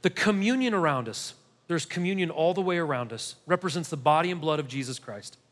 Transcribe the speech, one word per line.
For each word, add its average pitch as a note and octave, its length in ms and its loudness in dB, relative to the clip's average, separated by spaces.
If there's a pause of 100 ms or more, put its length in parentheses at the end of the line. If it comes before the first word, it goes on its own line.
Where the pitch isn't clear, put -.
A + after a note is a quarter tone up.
The F3+ 80 4
communion A3 640 2
around D3 340 2
us, - 280 -10 (320)
there's E3 180 -2
communion F3+ 460 -2
all D#3+ 240 2
the G3 60 -2
way F3+ 180 0
around B2+ 340 -2
us, - 220 -10 (100)
represents F3 440 0
the D#3 80 -4
body D3+ 340 4
and F3 100 -6
blood D3+ 180 0
of C#3+ 80 -4
Jesus B2+ 300 -6
Christ. - 400 -14 (140)